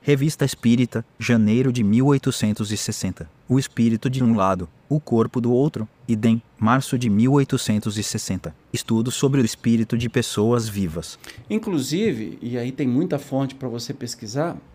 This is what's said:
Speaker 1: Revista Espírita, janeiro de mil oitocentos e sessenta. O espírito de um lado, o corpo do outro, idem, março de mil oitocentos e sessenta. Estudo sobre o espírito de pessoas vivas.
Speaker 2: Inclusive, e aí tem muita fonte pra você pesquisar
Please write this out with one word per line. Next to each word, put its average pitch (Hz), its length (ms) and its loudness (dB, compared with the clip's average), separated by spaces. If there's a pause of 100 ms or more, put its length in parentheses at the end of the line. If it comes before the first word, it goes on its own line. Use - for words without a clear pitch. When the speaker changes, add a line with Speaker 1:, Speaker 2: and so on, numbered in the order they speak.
Speaker 1:
Revista 143 380 2
Espírita, 120 600 2 (120)
janeiro 117 540 4
de 123 100 -2
mil 110 260 4
oitocentos 110 640 0
e 101 40 -4
sessenta. - 520 -6 (180)
O 127 100 2
espírito 117 520 0
de 131 120 -2
um 117 140 4
lado, 95 320 2 (220)
o 151 100 0
corpo 117 400 0
do 120 140 0
outro, 123 340 0 (180)
idem, 113 360 2 (180)
março 127 380 0
de 120 120 0
mil 113 220 4
oitocentos 117 680 0
e 104 60 -4
sessenta. - 500 -6 (200)
Estudo 117 380 -2
sobre 139 280 0
o 120 60 4
espírito 117 520 0
de 117 120 -2
pessoas 113 580 0
vivas. 90 500 -6 (320)
Speaker 2:
Inclusive, 165 920 -2
e 123 160 -6
aí 123 160 -6
tem 143 120 -4
muita 139 320 0
fonte 135 380 -4
pra 127 140 -8
você 117 240 -8
pesquisar 123 640 -8 (180)